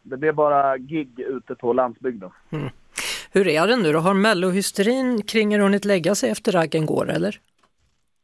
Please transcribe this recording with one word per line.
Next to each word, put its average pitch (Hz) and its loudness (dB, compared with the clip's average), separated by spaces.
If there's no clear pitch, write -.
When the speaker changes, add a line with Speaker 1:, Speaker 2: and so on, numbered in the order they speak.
Speaker 1:
Det 131 -12
blev 151 -2
bara 139 2
gig 131 -10
ute 127 -8
på 120 -2
landsbygden. 120 -4
Speaker 2:
Mm. 147 -8
Hur 190 4
är 156 2
det 240 2
nu 165 2
då? 156 2
Har 185 2
mellohysterin 208 0
kring 208 0
er 208 2
hunnit 202 2
lägga 196 2
sig 226 0
efter 214 -2
Raggen 160 0
går, - -2
eller? 185 -4